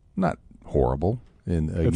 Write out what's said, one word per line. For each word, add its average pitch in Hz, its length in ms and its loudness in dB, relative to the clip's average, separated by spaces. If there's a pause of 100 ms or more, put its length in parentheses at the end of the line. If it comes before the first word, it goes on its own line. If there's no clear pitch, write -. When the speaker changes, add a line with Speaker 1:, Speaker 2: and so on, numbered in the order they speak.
(160)
Speaker 1:
Not 92 220 -2 (280)
horrible. 73 540 0 (240)
And 80 260 0
Speaker 2:
It's, 82 260 0